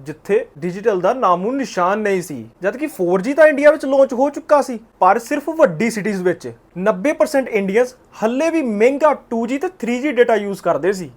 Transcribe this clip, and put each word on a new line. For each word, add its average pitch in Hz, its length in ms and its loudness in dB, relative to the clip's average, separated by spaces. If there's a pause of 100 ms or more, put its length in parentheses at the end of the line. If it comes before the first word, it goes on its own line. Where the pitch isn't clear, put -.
ਜਿੱਥੇ 196 420 -4 (140)
ਡਿਜੀਟਲ 185 420 -2
ਦਾ 185 120 2
ਨਾਮੋ 202 400 0
ਨਿਸ਼ਾਨ 202 460 -2
ਨਹੀਂ 196 240 -2
ਸੀ। 131 220 -10 (180)
ਜਦ 208 140 -2
ਕਿ 294 100 -6
ਫੋਰ 190 340 -2
ਜੀ 247 140 -2
ਤਾਂ 311 120 6
ਇੰਡੀਆ 294 240 4
ਵਿੱਚ 302 160 2
ਲਾਂਚ 269 260 2
ਹੋ 262 180 0
ਚੁੱਕਾ 294 320 0
ਸੀ, 240 160 -8 (200)
ਪਰ 196 200 4
ਸਿਰਫ 294 300 -6
ਵੱਡੀ 233 420 0
ਸਿਟੀਜ਼ 196 320 -4
ਵਿੱਚ। 165 300 -2 (260)
ਨੱਬੇ 202 340 0
ਪਰਸੈਂਟ 285 360 -2
ਇੰਡੀਅਨਸ 208 480 -2 (280)
ਹੱਲੇ 262 260 0
ਵੀ 320 120 0
ਮਹਿੰਗਾ 254 520 2 (160)
ਟੂ 233 160 -2
ਜੀ 269 120 -4
ਤੇ 359 100 -4
ਥ੍ਰੀ 240 320 -6
ਜੀ 285 120 -2
ਡਾਟਾ 233 220 4
ਯੂਜ਼ 202 280 -4
ਕਰਦੇ 165 300 0
ਸੀ, 175 240 -8